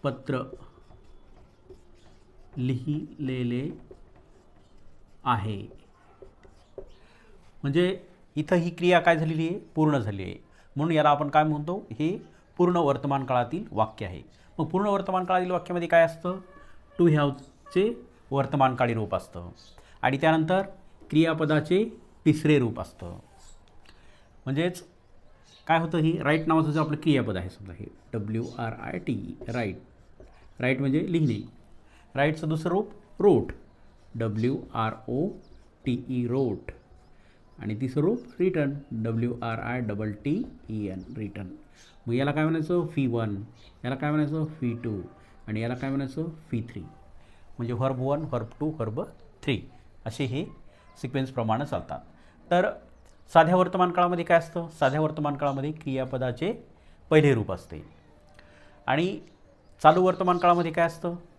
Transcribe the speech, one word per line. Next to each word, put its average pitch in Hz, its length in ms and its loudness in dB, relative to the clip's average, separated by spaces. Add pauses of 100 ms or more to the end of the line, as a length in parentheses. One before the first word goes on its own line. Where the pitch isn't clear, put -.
पत्र 127 400 -4 (2250)
लिहिलेले 127 1120 -4 (1500)
आहे. 107 440 -2 (2000)
म्हणजे 180 420 0 (300)
इथं 156 200 0
ही 175 140 2
क्रिया 170 300 4
काय 170 180 4
झालेली 160 300 0
आहे? 185 120 -4
पूर्ण 151 380 2
झाली 101 260 -4
आहे. 92 120 -8 (400)
म्हणून 160 200 0
याला 147 140 6
आपण 147 200 2
काय 151 140 4
म्हणतो? 156 480 -2
हे 151 340 -4 (320)
पूर्ण 180 180 4
वर्तमान 139 500 0
काळातील 123 460 0
वाक्य 107 340 -2
आहे. 87 160 -12 (380)
मग 156 60 0
पूर्ण 185 220 0
वर्तमान 190 380 0
काळातील 180 260 0
वाक्यामध्ये 175 360 -2
काय 165 180 8
असतं? 180 340 -4 (600)
To 175 60 8
have-चे 151 1000 0 (260)
वर्तमानकाळी 131 640 2
रूप 107 220 -2
असतं 90 340 -8 (520)
आणि 131 160 2
त्यानंतर 160 440 4 (480)
क्रियापदाचे 160 920 2 (240)
तिसरे 151 340 4
रूप 113 200 -2
असतं. 90 400 -12 (1300)
म्हणजेच 160 380 -2 (840)
काय 165 120 6
होतं? 165 180 -2
ही 160 200 4
राईट 156 300 2
नावाचं 160 240 6
जे 151 80 0
आपलं 151 160 0
क्रियापद 127 420 2
आहे, 92 120 -6
समजा 95 240 -16
हे 101 120 -12 (280)
डब्ल्यू 110 320 -4 (120)
आर 113 160 -6
आय - 260 -8
टी 151 140 -4
ई, 101 380 -8
राईट. 113 260 -4 (840)
राईट 127 200 0
म्हणजे 139 320 0
लिहिणे. 139 520 0 (520)
राईटचं 156 340 0
दुसरं 160 220 -2
रूप 208 200 -2 (280)
रोट, 185 320 4 (640)
डब्ल्यू 113 420 -2 (160)
आर 110 200 -2 (160)
ओ 135 180 -2 (580)
टी 120 240 -2
ई, 123 180 -2
रोट. 117 440 -2 (880)
आणि 107 220 -6
तिसरं 135 220 0
रूप 220 160 2 (200)
रिटन, 165 340 2 (180)
डब्ल्यू 113 500 -2
आर 113 180 -4
आय 123 200 -4
डबल 107 320 -4
टी 147 320 -2 (260)
ई 107 180 -4
एन, 92 140 -8 (160)
रिटन. 101 300 -8 (600)
मग 117 60 -2
याला 139 180 0
काय 151 120 0
म्हणायचं? 160 440 0
फी 139 200 0
वन, 110 360 -2 (420)
याला 127 100 -2
काय 147 140 -2
म्हणायचं? 151 360 0
फी 120 380 -4
टू, 107 180 -4 (460)
आणि 110 140 -4
याला 120 140 -4
काय 135 140 -6
म्हणायचं? 135 360 -4 (240)
फी 117 120 -4
थ्री. - 200 -12 (760)
म्हणजे 117 160 -4
व्हर्ब 127 260 -2
वन, 139 220 0
व्हर्ब 120 260 -4 (120)
टू, 151 100 -2
व्हर्ब 120 320 -6 (420)
थ्री 113 180 -2 (440)
असे 113 180 -6
हे 135 220 -4 (560)
सिक्वेन्सप्रमाणे 127 640 -2
चालतात. 85 340 -6 (520)
तर 185 180 4 (640)
साध्या 165 220 8
वर्तमान 180 360 4
काळामध्ये 175 340 0
काय 170 120 6
असतं? 165 300 -2 (120)
साध्या 143 220 2
वर्तमान 151 340 -2
काळामध्ये 139 360 -2
क्रियापदाचे 131 920 -4 (440)
पहिले 147 240 6
रूप 104 180 0
असते 85 340 -10 (1000)
आणि 160 320 0 (640)
चालू 165 200 8
वर्तमान 180 340 2
काळामध्ये 175 340 4
काय 165 140 2
असतं? 170 300 -6 (240)